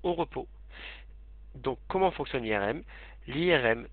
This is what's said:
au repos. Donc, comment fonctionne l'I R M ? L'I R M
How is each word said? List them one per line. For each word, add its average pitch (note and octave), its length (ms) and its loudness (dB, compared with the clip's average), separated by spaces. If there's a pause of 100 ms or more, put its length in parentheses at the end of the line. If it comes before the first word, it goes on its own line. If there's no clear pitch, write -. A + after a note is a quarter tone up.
au F3 120 2
repos. D#3+ 340 -2 (1040)
Donc, C3 320 -2
comment F#3 240 6
fonctionne - 320 -2
l'I G#2+ 140 2
R G2 80 4
M ? B2 180 0 (460)
L'I E3 260 4
R C3 100 6
M A2+ 280 4